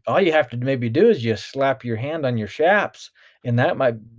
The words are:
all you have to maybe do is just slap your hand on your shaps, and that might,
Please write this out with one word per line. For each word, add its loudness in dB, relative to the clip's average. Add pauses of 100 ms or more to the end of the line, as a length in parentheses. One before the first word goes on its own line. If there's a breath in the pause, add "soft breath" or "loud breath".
all 0
you 2
have 2
to -8
maybe -2
do 4
is 2
just -4
slap -2
your -4
hand -6
on -2
your -4
shaps, 0 (340 soft breath)
and 0
that 2
might, 0 (220)